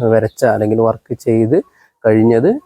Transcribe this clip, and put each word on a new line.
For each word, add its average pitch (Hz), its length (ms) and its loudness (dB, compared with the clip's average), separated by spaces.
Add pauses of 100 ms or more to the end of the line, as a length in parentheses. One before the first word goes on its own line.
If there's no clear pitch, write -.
വരച്ച 110 360 -2
അല്ലെങ്കിൽ 107 360 0
വർക്ക് 113 320 -4
ചെയ്ത് 113 440 -2 (460)
കഴിഞ്ഞത്, 113 460 2 (160)